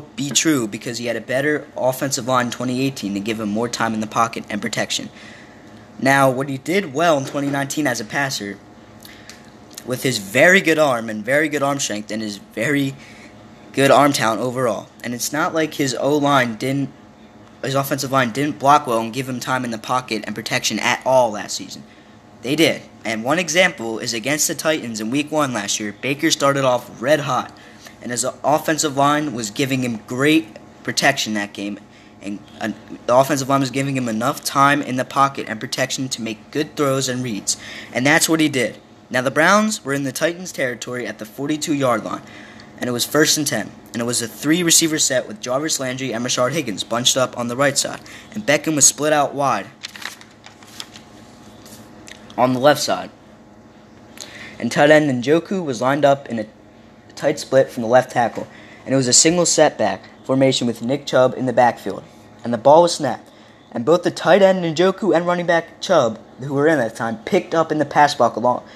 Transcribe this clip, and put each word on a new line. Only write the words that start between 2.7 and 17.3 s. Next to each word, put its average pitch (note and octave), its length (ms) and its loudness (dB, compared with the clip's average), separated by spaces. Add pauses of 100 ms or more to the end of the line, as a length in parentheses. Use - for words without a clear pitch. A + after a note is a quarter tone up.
eighteen A#2+ 280 -4
to G2+ 60 -2
give G#2+ 200 -4
him G#2 100 -4
more A2 200 -2
time A2+ 240 -2
in A2 80 -4
the A2 60 -6
pocket A2+ 420 -2
and G#2+ 120 -6
protection. - 480 -6 (920)
Now, C#3 300 4
what C3+ 200 -2
he C3+ 80 -6
did E3+ 360 -4
well D#3+ 240 2
in C3+ 80 -4
twenty C#3+ 240 -4
nineteen C#3 380 -2
as A#2 120 -2
a A2+ 60 -10
passer, A2+ 540 -6 (1300)
with B2+ 180 -6
his B2 140 0
very C#3+ 440 4
good D#3 180 2
arm A#2+ 300 0
and G#2+ 140 -8
very C#3+ 240 0
good C#3+ 160 -4
arm C#3 160 0
strength G#2+ 320 -6
and A2 100 -6
his G#2 160 -8
very C3+ 580 -2 (760)
good C3+ 200 6
arm C#3 220 6
talent A2+ 280 0
overall, A#2+ 460 -4 (160)
and A#2+ 100 -6
it's - 180 -6
not D#3 220 -2
like D#3+ 220 -2
his C3 240 -2
O-line C#3 560 2
didn't, C3+ 340 -4 (720)